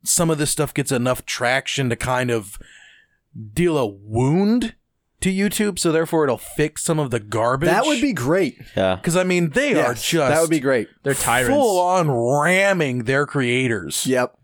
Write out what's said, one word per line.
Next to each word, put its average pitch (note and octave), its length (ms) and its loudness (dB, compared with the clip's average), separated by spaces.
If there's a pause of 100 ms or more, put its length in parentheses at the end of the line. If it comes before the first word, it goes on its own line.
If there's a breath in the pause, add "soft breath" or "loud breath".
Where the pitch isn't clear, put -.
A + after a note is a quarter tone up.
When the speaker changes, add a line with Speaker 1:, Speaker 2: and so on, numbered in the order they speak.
Speaker 1:
some E3+ 260 0
of D#3+ 80 0
this D3 140 0
stuff D3 220 -2
gets - 180 -2
enough B2 340 -2
traction C3 640 -2
to A#2 60 -2
kind B2+ 340 -2
of A2 280 -4 (960 loud breath)
deal E3 240 2
a C3 100 0
wound C#3 880 0 (460)
to F#3 120 0
YouTube, G3 460 -2
so E3+ 120 0
therefore D#3+ 320 0
it'll C3 140 0
fix - 460 -4
some D#3 160 0
of C#3+ 100 -2
the A#2 100 -2
garbage. A2+ 500 0
Speaker 2:
That G#3 160 2
would D4 160 0
be C#4 120 0
great. D3+ 440 -2 (180)
Speaker 3:
Yeah. F#2+ 260 0
Speaker 1:
'Cause, E3+ 160 0
I F#3 60 2
mean, F3+ 260 2
they C4 240 0
are C#3+ 200 0
Speaker 2:
Yes, A#2 140 -6
Speaker 1:
just D3+ 220 2
Speaker 2:
that D3+ 120 4
would E3 100 2
be D#3+ 80 2
great. B2+ 280 0 (160)
Speaker 4:
They're C#3 120 0
tyrants. B2 400 2
Speaker 1:
full A3 240 4
on F3+ 320 2
ramming D3 920 2
their C#3 200 0
creators. A#2+ 800 -2
Speaker 2:
Yep. B2+ 380 0